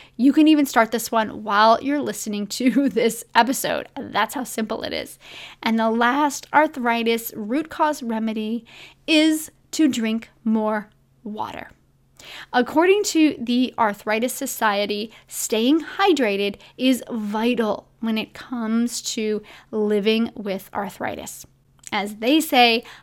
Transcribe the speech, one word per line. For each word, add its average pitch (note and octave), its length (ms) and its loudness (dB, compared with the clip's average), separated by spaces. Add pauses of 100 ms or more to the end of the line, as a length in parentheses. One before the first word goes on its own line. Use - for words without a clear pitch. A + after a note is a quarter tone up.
(160)
you C4 160 6
can D4+ 160 6
even D4 180 6
start A3+ 240 2
this A3+ 220 -4
one G#3+ 320 -2
while G#3+ 360 6
you're C#4 220 -2
listening G#3 460 -6
to B3+ 400 2
<laughs> G3 100 -2
this A#3 240 0 (140)
episode. A#3 600 0
That's G3+ 380 -4
how C4+ 80 -4
simple - 400 -6
it - 100 -8
is. - 280 -10 (420)
And A3+ 160 2
the A3 120 0
last B3 640 0
arthritis A#3 840 0
root B3+ 340 -6
cause D4+ 320 -2
remedy A3 640 -4 (420)
is D#4 460 2 (180)
to D#4+ 160 2
drink A3+ 440 -2 (120)
more G#3+ 480 0 (320)
water. - 480 -10 (800)
According E4+ 520 4
to D#4 340 4
the A#3+ 400 0
Arthritis A3 540 0
Society, G#3 800 -2 (140)
staying B3 540 2
hydrated A3 760 0 (200)
is B3+ 340 2
vital A3 800 -2 (120)
when A3 180 -2
it G#3+ 160 -8
comes A#3 680 -4
to G#3+ 400 -4 (280)
living G#3+ 640 0
with G3 400 -8
arthritis. - 720 -8 (440)
As G#3 260 -6
they C#4 240 2
say, B3 440 4 (180)